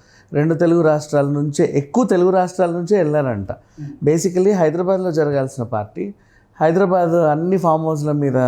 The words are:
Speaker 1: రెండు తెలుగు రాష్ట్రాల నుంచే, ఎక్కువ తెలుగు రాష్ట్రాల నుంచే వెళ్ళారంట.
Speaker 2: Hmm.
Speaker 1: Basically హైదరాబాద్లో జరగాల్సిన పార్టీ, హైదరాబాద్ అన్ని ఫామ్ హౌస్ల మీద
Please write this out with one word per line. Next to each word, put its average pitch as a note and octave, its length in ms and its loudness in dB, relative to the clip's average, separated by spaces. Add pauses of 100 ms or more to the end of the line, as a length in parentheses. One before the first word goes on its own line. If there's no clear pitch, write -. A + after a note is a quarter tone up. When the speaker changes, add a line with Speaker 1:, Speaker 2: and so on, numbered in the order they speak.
(320)
Speaker 1:
రెండు D#3 220 0
తెలుగు E3+ 280 2
రాష్ట్రాల D3+ 460 0
నుంచే, D3 460 0
ఎక్కువ C#3+ 300 0
తెలుగు F#3 260 2
రాష్ట్రాల F3+ 400 0
నుంచే F3 260 -2
వెళ్ళారంట. C#3+ 560 0
Speaker 2:
Hmm. - 560 -8
Speaker 1:
Basically F3+ 440 2
హైదరాబాద్లో F3+ 580 0
జరగాల్సిన C#3 540 -2
పార్టీ, A2+ 500 -8 (460)
హైదరాబాద్ F3 480 2
అన్ని E3 480 2
ఫామ్ D#3+ 260 0
హౌస్ల D3+ 300 -2
మీద C#3+ 240 0 (120)